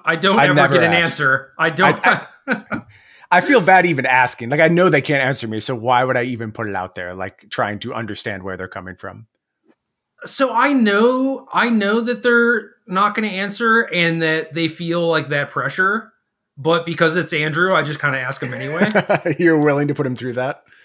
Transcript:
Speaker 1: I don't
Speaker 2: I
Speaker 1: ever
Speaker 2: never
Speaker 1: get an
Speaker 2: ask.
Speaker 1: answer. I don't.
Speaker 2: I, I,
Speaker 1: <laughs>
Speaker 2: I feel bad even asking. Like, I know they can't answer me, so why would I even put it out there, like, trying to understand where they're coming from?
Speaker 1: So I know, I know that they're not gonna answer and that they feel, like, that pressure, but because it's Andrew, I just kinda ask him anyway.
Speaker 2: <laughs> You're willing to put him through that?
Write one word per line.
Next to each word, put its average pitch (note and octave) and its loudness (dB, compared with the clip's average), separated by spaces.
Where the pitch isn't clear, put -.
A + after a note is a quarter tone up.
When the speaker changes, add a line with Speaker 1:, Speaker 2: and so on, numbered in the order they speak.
Speaker 1:
I D#3+ 2
don't G3 2
Speaker 2:
I D3 6
Speaker 1:
ever C#3+ 4
Speaker 2:
never C#3 4
Speaker 1:
get B2+ 4
an A#2+ 4
Speaker 2:
ask. E3+ 2
Speaker 1:
answer. C3+ -2
I D#3+ 0
don't. F#3 2
Speaker 2:
I, - 2
I, - -6
Speaker 1:
<laughs> - -20
Speaker 2:
I F3+ 6
feel B3+ 4
bad F3+ 6
even C#3+ -2
asking. B2+ 0
Like, D3 0
I D#3+ 6
know E3+ 4
they D3+ 2
can't C#3 -2
answer C3 -2
me, G#2+ -6
so - -2
why B2 0
would C3 0
I A#2+ 0
even A#2 -8
put A2 -8
it G2+ -6
out F#2 -8
there, F2+ -10
like, F#2+ -12
trying G#2 -4
to A#2+ -10
understand G#2 -8
where F#2+ -8
they're F#2 -10
coming F#2 -14
from? G2+ -18
Speaker 1:
So C4 -2
I C4 2
know, B3+ 2
I G#3 0
know G#3+ 2
that A#3 -4
they're A#3 2
not G3+ 0
gonna A3 -2
answer G3+ 0
and E3+ 0
that D#3+ -2
they E3 0
feel, E3+ -2
like, D#3 0
that C#3+ -4
pressure, F#3+ -2
but E3 0
because E3 0
it's F3 -4
Andrew, D#3+ 0
I D#3 2
just D3 -8
kinda C3+ -2
ask C3 -8
him B2+ -8
anyway. D3+ -2
Speaker 2:
<laughs> E3 -2
You're D#3+ 4
willing D3 2
to C#3+ -2
put C#3 -2
him B2+ -4
through B2 -8
that? B2+ -6